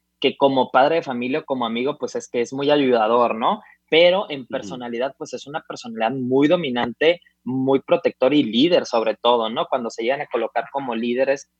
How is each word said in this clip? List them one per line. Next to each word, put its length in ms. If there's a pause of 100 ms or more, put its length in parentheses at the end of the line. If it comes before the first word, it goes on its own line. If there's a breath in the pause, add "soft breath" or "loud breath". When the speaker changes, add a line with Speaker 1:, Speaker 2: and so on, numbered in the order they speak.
(200)
Speaker 1:
que 160
como 340
padre 260
de 60
familia 380
o 40
como 220
amigo, 320
pues, 160
es 140
que 120
es 120
muy 180
ayudador, 640
¿no? 280 (280 loud breath)
Pero 400
en 100
Speaker 2:
Ujú. 80
Speaker 1:
personalidad, 680
pues, 160
es 120
una 140
personalidad 520
muy 360
dominante, 720 (240 soft breath)
muy 360
protector 520
y 120
líder, 420
sobre 300
todo, 340
¿no? 160
Cuando 240
se 120
llegan 200
a 40
colocar 460
como 220
líderes 640